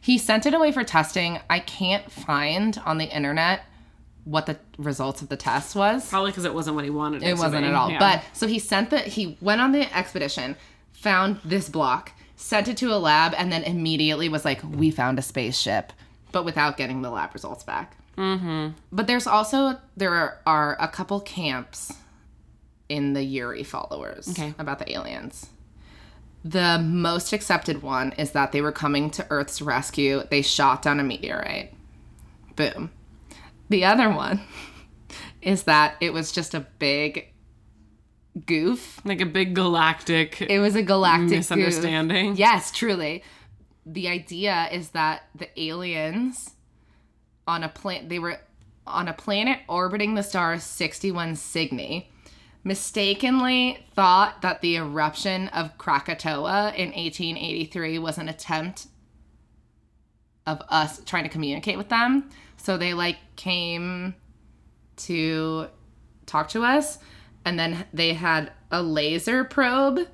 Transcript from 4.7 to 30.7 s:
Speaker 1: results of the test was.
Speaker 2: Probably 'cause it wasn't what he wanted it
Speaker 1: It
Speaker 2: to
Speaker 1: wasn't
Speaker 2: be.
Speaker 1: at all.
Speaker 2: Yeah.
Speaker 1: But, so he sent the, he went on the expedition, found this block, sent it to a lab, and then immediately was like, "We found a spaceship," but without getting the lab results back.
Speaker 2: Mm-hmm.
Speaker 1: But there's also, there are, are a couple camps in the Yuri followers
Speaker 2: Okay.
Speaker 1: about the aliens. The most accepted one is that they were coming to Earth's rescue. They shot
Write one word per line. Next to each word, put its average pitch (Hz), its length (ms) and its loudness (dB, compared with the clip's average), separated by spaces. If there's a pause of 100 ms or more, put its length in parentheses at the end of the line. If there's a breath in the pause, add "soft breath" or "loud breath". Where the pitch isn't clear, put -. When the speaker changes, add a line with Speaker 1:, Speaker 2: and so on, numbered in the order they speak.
Speaker 1:
results 139 440 -4
of 143 80 -12
the 139 80 -6
test - 380 -2
was. 214 340 2
Speaker 2:
Probably 196 240 0
'cause 180 120 -6
it 156 80 -2
wasn't 156 220 -4
what 147 80 -2
he 143 60 -4
wanted 147 340 -4
it 170 60 0
Speaker 1:
It 175 60 2
Speaker 2:
to 170 60 0
Speaker 1:
wasn't 151 220 2
Speaker 2:
be. 143 60 0
Speaker 1:
at 143 40 2
all. 131 160 4
Speaker 2:
Yeah. 160 100 -2
Speaker 1:
But, 190 240 6 (100)
so - 120 -2
he 220 140 0
sent 208 300 0
the, 294 100 2
he 196 420 -4
went 208 200 2
on 269 100 4
the 285 260 2
expedition, 143 580 -4 (360 loud breath)
found 196 540 2
this 180 240 0
block, 135 420 0 (240 soft breath)
sent 208 320 0
it 247 100 -2
to 240 160 0
a 208 60 2
lab, 165 380 6
and 180 160 0
then 165 100 -2
immediately 160 680 2
was 151 160 -2
like, 139 180 0
"We 151 280 2
found 127 260 0
a 135 40 -2
spaceship," 113 720 -2 (400 soft breath)
but 180 100 0
without 147 340 0
getting 131 240 -4
the 123 80 -6
lab 90 240 -6
results - 300 -12
back. - 320 -8 (220)
Speaker 2:
Mm-hmm. 175 540 -2 (200)
Speaker 1:
But 196 160 -2
there's 247 180 2
also, 262 540 2 (160)
there 185 180 0
are, 160 320 0
are 151 340 4
a 160 100 0
couple 202 320 -4
camps 143 720 -6 (960 soft breath)
in 143 240 0
the 139 100 0
Yuri 131 400 -6
followers - 680 -10
Speaker 2:
Okay. 151 300 -6
Speaker 1:
about 143 200 -6
the - 140 -8
aliens. - 540 -10 (960 loud breath)
The 170 360 2
most 170 540 0
accepted 170 500 0
one 131 300 -2
is 147 180 -4
that 139 200 2
they 143 100 0
were 147 100 0
coming 147 400 0
to - 180 -8
Earth's 143 320 -2
rescue. 135 680 0
They 143 120 4
shot 135 400 4